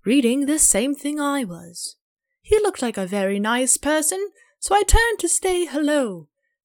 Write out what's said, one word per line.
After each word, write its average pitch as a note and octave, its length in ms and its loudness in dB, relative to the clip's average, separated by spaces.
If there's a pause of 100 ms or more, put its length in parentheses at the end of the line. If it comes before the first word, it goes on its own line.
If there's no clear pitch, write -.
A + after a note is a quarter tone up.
reading C4 420 2
the D4+ 120 0
same C#4 360 2
thing D4 260 -6
I C#4+ 240 -2
was. E3+ 520 -12 (460)
He G#4+ 160 4
looked G4+ 240 0
like A3+ 160 -4
a F#3+ 80 -4
very G3 340 -2
nice A#3+ 360 0
person, D#4 540 -2 (280)
so - 160 -2
I G#4 80 6
turned A4 380 4
to E4+ 80 0
say F4+ 380 0
hello, C4+ 640 -2 (360)